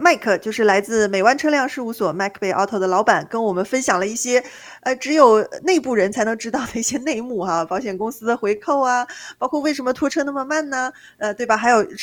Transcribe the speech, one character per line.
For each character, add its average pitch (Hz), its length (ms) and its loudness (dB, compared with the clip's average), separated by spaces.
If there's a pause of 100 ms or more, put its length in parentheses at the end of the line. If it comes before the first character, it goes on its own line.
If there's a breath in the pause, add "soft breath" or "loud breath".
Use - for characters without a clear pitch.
麦 330 160 6
克 208 220 0
就 220 120 -6
是 220 120 0
来 202 180 4
自 214 260 0
美 196 140 0
湾 240 160 6
车 302 140 0
辆 269 180 0
事 269 120 -10
务 233 120 -6
所 185 200 -2
Mike 202 260 -6
Bay 190 120 -2
Auto 196 280 0
的 190 80 0
老 185 160 2
板， 185 260 2
跟 226 120 -4
我 214 120 0
们 180 100 -2
分 262 160 -2
享 208 200 0
了 190 80 -2
一 220 80 -8
些， 247 280 0 (380 loud breath)
呃， 262 140 -2
只 269 180 -4
有 233 340 6 (140)
内 349 180 2
部 262 140 -4
人 202 180 2
才 214 140 0
能 226 100 -2
知 226 140 -10
道 240 240 -4
的 233 60 -4
一 226 40 -4
些 254 140 -4
内 247 240 -4
幕 240 240 -6
哈， 165 180 0
保 180 160 -4
险 208 160 -6
公 214 160 -4
司 - 140 -12
的 233 100 2
回 214 200 -2
扣 277 260 0
啊， 247 260 0 (300 loud breath)
包 254 100 -4
括 294 140 -2
为 302 120 0
什 277 120 -6
么 254 80 0
拖 277 160 -2
车 277 140 -2
那 285 80 -6
么 277 120 -4
慢 302 260 -4
呢？ 254 220 -4 (280 loud breath)
呃， 208 140 -4
对 240 120 -6
吧？ 220 100 2
还 220 140 2
有， 226 160 6 (180)